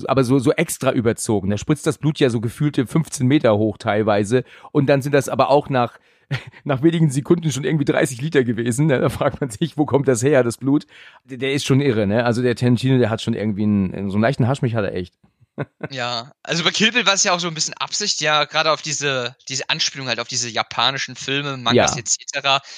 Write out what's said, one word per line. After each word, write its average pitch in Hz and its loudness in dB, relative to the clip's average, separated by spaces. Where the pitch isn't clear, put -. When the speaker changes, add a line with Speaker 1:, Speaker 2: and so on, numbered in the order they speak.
Speaker 1:
aber 131 4
so, 127 2
so 131 2
extra 143 -2
überzogen. 107 0
Da 104 -2
spritzt - -2
das 151 -2
Blut 151 0
ja 139 4
so 113 0
gefühlte 131 -2
fünfzehn 147 -2
Meter 127 4
hoch 107 0
teilweise. 107 0
Und 139 2
dann 143 4
sind 143 -6
das 139 2
aber 123 2
auch 143 4
nach, 123 -2
<laughs> - -10
nach 135 -2
wenigen 165 4
Sekunden 160 0
schon - -4
irgendwie 147 0
dreißig 135 0
Liter 147 2
gewesen, 117 0
ne? 131 2
Da 143 2
fragt 139 -2
man 131 -4
sich, - -6
wo 151 2
kommt 139 0
das 120 2
her, 135 4
das 117 -4
Blut? 139 0
Der, 131 -16
der 135 -2
ist 143 -2
schon 135 4
irre, 110 2
ne? 113 2
Also 120 0
der 123 2
Tarantino, 127 2
der 113 2
hat 110 -4
schon 117 -4
irgendwie 104 -2
einen, 98 0
so 92 -4
einen 104 2
leichten 127 2
Haschmich 131 -2
hat 110 -2
er - -4
echt. 92 -8
<laughs> 147 -8
Speaker 2:
Ja, 123 -6
also 165 -2
bei 185 0
Kill 220 2
Bill 233 0
war 196 4
es 196 0
ja 202 2
auch 175 0
so 175 -4
ein 165 -6
bisschen 156 -6
Absicht, - -6
ja, 151 2
gerade 156 0
auf 147 -2
diese, 135 -4
diese 135 -6
Anspielung 139 -4
halt 117 -4
auf 120 -8
diese 123 -6
japanischen 120 -2
Filme, 139 -6
Mangas 120 2
Speaker 1:
Ja. 147 -6
Speaker 2:
et 113 -6
cetera, 139 -2